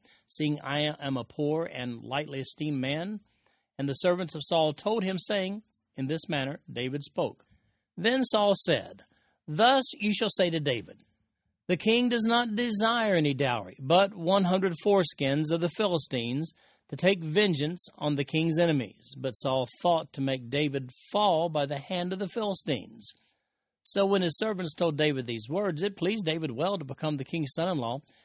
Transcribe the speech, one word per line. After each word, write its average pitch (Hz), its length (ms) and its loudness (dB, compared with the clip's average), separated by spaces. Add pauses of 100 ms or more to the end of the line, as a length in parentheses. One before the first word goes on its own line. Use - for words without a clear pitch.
(280)
seeing 151 340 -2
I 147 380 -2
am 139 180 -2
a 117 60 -4
poor 151 420 -2
and 120 380 -8
lightly 139 360 -6
esteemed 147 400 -4
man?' 160 420 -4 (560)
And 139 120 -2
the 139 40 -2
servants 180 420 0
of 147 80 -8
Saul 160 300 2
told 214 300 -2
him, 190 140 -2
saying, 202 460 -4 (340)
'In 135 100 -2
this 160 220 -4
manner 143 300 -2 (120)
David 127 320 -4
spoke.' - 420 -4 (520)
Then 240 260 2
Saul 208 320 4
said, - 460 -2 (460)
'Thus 240 360 4 (100)
you 208 200 0
shall 208 160 0
say 180 200 2
to 165 100 0
David, 123 420 -4 (640)
"The 180 100 2
king 240 320 4
does 226 160 2
not 233 280 2
desire 220 600 2
any 147 180 4
dowry, 123 460 -2
but 185 340 4
one 190 300 2
hundred 185 300 2 (100)
foreskins 156 640 2
of 165 120 0
the 170 80 0
Philistines 143 800 -2 (380)
to 139 80 -8
take 180 260 2
vengeance 160 640 0 (100)
on 151 180 0
the 139 100 0
king's 160 340 0
enemies." 143 580 0
But 131 140 -6
Saul 131 360 0 (140)
thought 165 320 2
to 143 80 -6
make 131 280 -4
David 139 420 -2 (200)
fall 175 380 2
by 151 160 0
the 139 140 -4
hand 180 320 -4
of 190 80 -4
the 196 80 -4
Philistines. 180 880 -4 (680)
So 196 240 0
when 196 180 4
his 160 140 0
servants 185 360 -2
told 165 240 0
David 143 280 2
these 113 220 -6
words, 170 340 -2
it 202 140 -2
pleased 196 300 -2
David 160 260 -2
well 175 260 -2
to 156 60 -8
become 147 320 -4
the 135 80 -4
king's 156 300 -4
son-in-law. 151 480 -2 (240)